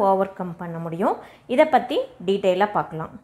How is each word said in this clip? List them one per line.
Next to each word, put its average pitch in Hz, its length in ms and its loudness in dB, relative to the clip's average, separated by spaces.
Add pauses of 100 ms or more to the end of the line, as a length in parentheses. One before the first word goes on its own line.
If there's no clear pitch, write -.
ஓவர் 196 240 2
கம் 175 240 -10
பண்ண 170 220 -10
முடியும். 170 380 -2 (300)
இதை 269 180 4
பத்தி 294 340 2 (280)
டீட்டெயிலா 196 460 2
பார்க்கலாம். 156 380 -4 (120)